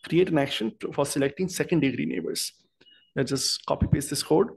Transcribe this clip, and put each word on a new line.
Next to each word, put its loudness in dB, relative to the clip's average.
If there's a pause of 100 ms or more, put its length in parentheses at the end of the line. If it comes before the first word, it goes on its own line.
create 4
an 2
action -2
to, -8
for 2
selecting -2
second 0
degree 0
neighbors. -4 (640)
Let's 0
just -2
copy 2
paste 2
this -4
code. 4